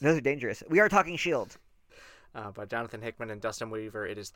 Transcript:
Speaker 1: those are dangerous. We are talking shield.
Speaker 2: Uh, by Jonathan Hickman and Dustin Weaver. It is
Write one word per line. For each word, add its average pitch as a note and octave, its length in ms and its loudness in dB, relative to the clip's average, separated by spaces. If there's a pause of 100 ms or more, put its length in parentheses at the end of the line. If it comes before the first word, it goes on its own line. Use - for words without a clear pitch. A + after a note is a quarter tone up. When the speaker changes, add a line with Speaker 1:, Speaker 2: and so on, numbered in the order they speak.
Speaker 1:
those D#3 180 6
are D3 40 -2
dangerous. B2 480 0
We E3 100 6
are G#3 100 8
talking F3+ 280 4
shield. C#3 400 0 (760)
Speaker 2:
Uh, G#2+ 160 -10
by G#2+ 140 -10
Jonathan A2+ 380 -6
Hickman A2+ 280 -8
and G#2 120 -10
Dustin A2+ 280 -4
Weaver. A2 380 -6
It G2+ 100 -6
is G2+ 180 -10